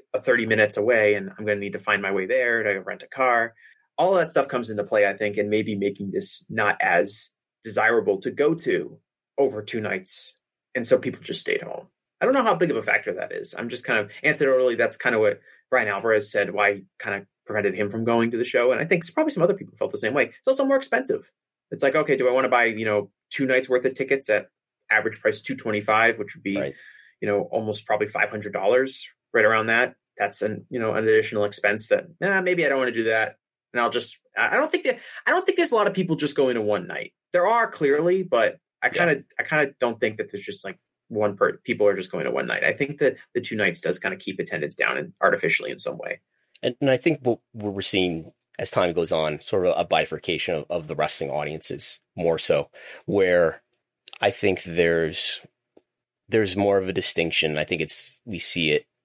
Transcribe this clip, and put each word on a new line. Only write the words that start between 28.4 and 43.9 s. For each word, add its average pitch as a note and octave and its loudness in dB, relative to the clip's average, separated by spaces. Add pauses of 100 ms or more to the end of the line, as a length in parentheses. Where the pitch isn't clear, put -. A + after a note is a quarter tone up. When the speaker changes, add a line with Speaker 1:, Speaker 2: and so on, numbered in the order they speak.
Speaker 1:
dollars, B2 0 (220)
right A2+ 4
around A2 4
that. A#2+ 0 (220)
That's G2+ 0
an, A2 -4
you B2 -6
know, A2 0
an A2 0
additional A2 2
expense G#2 0
that, - 2 (140)
nah, F#3+ 0
maybe F3+ 0
I C#3 2
don't C3+ 0
wanna B2+ 0
do A2+ -2
that. A2 0 (360)
And A#2+ 0
I'll A#2 2
just, - -4 (180)
I, A2+ 2
I G#3+ 0
don't D4+ 0
think F4 -2
that, - -2 (260)
I B3 0
don't F#4 2
think F4+ 0
there's E4+ 2
a A#3+ 2
lot G#3 4
of G3+ -2
people E3 0
just D3 -2
going C3 4
to A2+ -2
one G2+ 0
night. D2+ -10 (180)
There F3 2
are A#3 2
clearly, E3 2
but A#2+ 2 (240)
I B2 2
Speaker 2:
Yeah. B2+ -2
Speaker 1:
kinda, D3+ 2 (160)
I - -4
kinda D3 0
don't A2+ -2
think A2 -2
that G#2 -6
there's G2+ -10
just, - 0
like, F#2 -8 (300)
one G#2 -2
per, - 2
people - 0
are G2 4
just F#2 -6
going F#2 -4
to B1 -2
one B1 -2
night. - -2
I - 2
think C#3+ -4
that B2+ 2 (160)
the A#2+ -2
two A#2 -4
nights G2 2
does - 2